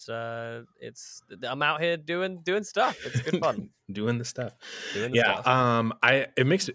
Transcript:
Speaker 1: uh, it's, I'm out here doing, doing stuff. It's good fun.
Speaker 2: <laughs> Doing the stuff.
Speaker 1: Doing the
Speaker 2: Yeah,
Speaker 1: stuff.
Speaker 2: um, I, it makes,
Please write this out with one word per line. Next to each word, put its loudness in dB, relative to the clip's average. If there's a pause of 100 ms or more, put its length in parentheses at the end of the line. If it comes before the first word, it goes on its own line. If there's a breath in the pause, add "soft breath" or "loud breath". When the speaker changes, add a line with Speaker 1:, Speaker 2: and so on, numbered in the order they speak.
Speaker 1:
uh, -8 (180)
it's, -16 (200)
I'm -2
out 2
here 0
doing, -4
doing 0
stuff. 0
It's -2
good 0
fun. 0
Speaker 2:
<laughs> -20
Doing -2
the -6
stuff. -8 (400 loud breath)
Speaker 1:
Doing -4
the 4
Speaker 2:
Yeah, 6
Speaker 1:
stuff. 0
Speaker 2:
um, 4
I, 4 (100)
it 4
makes, 2